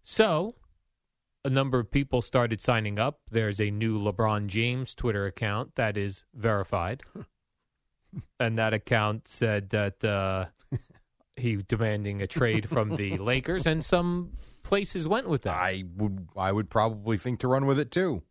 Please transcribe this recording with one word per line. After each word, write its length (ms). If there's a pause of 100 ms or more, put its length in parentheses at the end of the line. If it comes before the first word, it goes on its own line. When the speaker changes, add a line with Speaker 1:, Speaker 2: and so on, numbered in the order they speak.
Speaker 1:
So, 540 (880)
a 40
number 300
of 120
people 300
started 380
signing 400
up. 200 (120)
There's 300
a 100
new 280
LeBron 480
James 480
Twitter 300
account 500
that 220
is 260 (100)
verified. 680 (140)
<laughs> 100 (1120)
And 180
that 160
account 540
said 420
that, 340
uh, 420 (260)
<laughs> 60 (580)
he 220
demanding 680
a 40
trade 400
from 280
the 220
Speaker 2:
<laughs> 20
Speaker 1:
Lakers, 480
and 180
some 460 (320)
places 440
went 220
with 140
that. 120
Speaker 2:
I 280 (120)
would, 400
I 160
would 200
probably 460
think 240
to 60
run 200
with 100
it, 140
too. 400